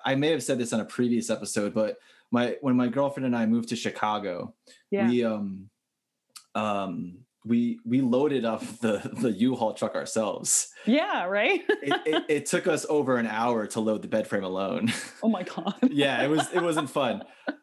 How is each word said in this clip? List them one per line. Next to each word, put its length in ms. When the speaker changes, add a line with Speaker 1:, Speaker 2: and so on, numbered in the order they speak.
Speaker 1:
I 120
may 140
have 120
said 160
this 140
on 80
a 40
previous 460
episode, 440
but 240
my, 300
when 160
my 120
girlfriend 380
and 100
I 100
moved 240
to 60
Chicago, 800
Speaker 2:
Yeah. 180
Speaker 1:
we, 160
um, 440
um, 640
we, 400
we 160
loaded 440
up 160
<laughs> 200
the, 280
the 120
U-Haul 420
truck 200
ourselves. 760
Speaker 2:
Yeah, 380
right? 420
<laughs> 40
Speaker 1:
It, 240
it, 220
it 180
took 220
us 200
over 280
an 100
hour 420
to 120
load 220
the 60
bed 180
frame 180
alone. 520
<laughs> 60
Speaker 2:
Oh 40
my 160
God. 300
Speaker 1:
Yeah, 320
it 60
was, 240
it 100
wasn't 280
fun. 340
Speaker 2:
<laughs> 160